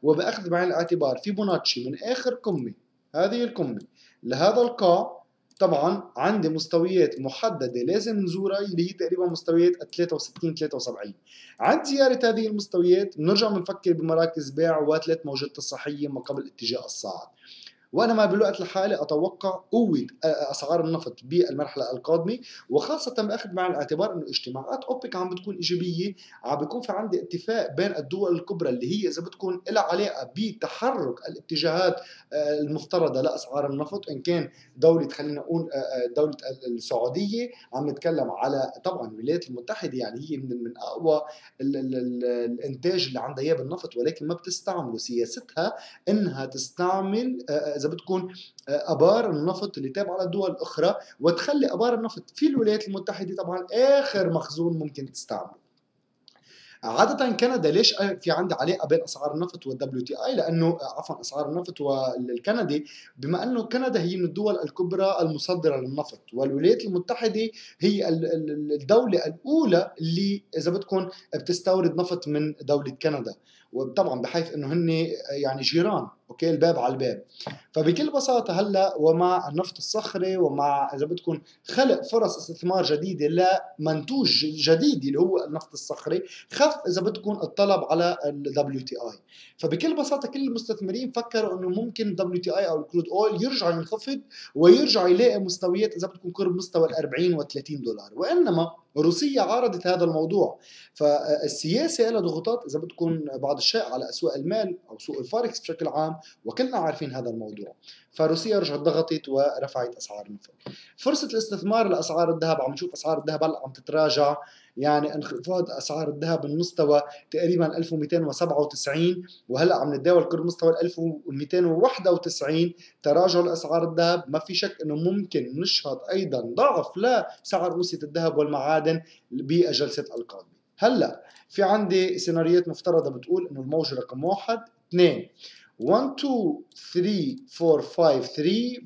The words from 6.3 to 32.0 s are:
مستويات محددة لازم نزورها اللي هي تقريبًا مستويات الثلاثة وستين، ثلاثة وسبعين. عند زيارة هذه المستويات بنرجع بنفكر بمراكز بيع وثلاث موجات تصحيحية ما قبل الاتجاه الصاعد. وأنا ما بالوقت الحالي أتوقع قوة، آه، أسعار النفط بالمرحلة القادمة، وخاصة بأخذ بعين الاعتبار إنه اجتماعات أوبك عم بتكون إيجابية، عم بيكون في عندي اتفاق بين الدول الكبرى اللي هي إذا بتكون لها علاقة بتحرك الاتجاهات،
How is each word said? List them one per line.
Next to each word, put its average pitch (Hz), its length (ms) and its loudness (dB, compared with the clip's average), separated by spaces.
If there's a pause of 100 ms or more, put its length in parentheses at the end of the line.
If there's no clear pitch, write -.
مستويات 165 720 2
محددة 131 640 -4
لازم 208 380 0
نزورها 190 400 -2
اللي 180 300 -2
هي 196 40 -12
تقريبًا 180 320 -2
مستويات 170 460 4 (100)
الثلاثة 170 340 -2
وستين، 160 400 -6
ثلاثة 156 200 -4
وسبعين. 104 380 -8 (460)
عند 294 260 4
زيارة 262 440 4
هذه 220 180 0
المستويات 190 720 2
بنرجع 202 320 2
بنفكر 185 440 0
بمراكز 160 560 2
بيع 156 300 2
وثلاث 156 460 2
موجات 139 300 -6
تصحيحية 143 520 -6
ما 135 120 -6
قبل 139 220 -6
الاتجاه 117 440 -6
الصاعد. - 420 -10 (640)
وأنا 226 200 4
ما 214 120 6
بالوقت 190 360 2
الحالي 190 400 0
أتوقع 170 480 -2 (220)
قوة، 202 360 4 (160)
آه، 147 280 0
أسعار 160 340 0
النفط 160 380 -4
بالمرحلة 143 680 0
القادمة، 165 480 0 (300)
وخاصة 240 540 0
بأخذ 208 260 -4
بعين 180 220 -2
الاعتبار 156 420 -2
إنه 160 140 -6
اجتماعات 135 560 -6
أوبك 247 320 -6
عم 185 140 -4
بتكون 190 260 -8
إيجابية، 180 600 -4 (280)
عم 139 160 -2
بيكون 151 220 -6
في 220 100 -8
عندي 190 300 -2
اتفاق 180 500 -4
بين 175 240 -2
الدول 175 400 -2
الكبرى 165 340 -4
اللي 127 340 -2
هي 180 40 0
إذا 165 140 -4
بتكون 180 400 -6 (100)
لها 214 120 2
علاقة 175 540 -2
بتحرك 208 920 -4
الاتجاهات، 165 680 0 (380)